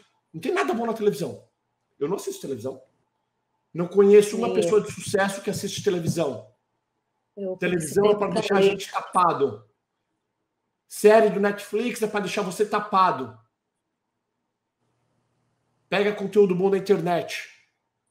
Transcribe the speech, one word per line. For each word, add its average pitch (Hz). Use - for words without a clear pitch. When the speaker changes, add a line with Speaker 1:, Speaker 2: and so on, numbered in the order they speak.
Speaker 1:
não 156
tem 370
nada 359
bom 233
na 226
televisão. 185
Eu 143
não 196
assisto -
televisão. 131
Não 170
conheço 202
uma 226
Speaker 2:
É. -
Speaker 1:
pessoa 214
de -
sucesso 196
que -
assiste -
televisão. 160
Speaker 2:
Eu 185
Speaker 1:
Televisão 175
é 208
pra 202
Speaker 2:
participei 202
Speaker 1:
deixar 202
a 196
Speaker 2:
também. 196
Speaker 1:
gente -
tapado. 143
Série 214
do 185
Netflix 208
é 214
pra 208
deixar 190
você 185
tapado. 185
Pega 202
conteúdo 196
bom 185
na 196
internet. 175